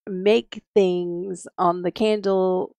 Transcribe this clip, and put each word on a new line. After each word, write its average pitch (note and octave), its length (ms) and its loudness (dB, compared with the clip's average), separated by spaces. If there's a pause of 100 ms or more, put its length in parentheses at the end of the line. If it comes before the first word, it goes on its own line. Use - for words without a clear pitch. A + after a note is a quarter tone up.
make G3+ 560 0 (120)
things F3+ 720 0 (100)
on F3+ 240 2
the F3 120 -2
candle G3 880 0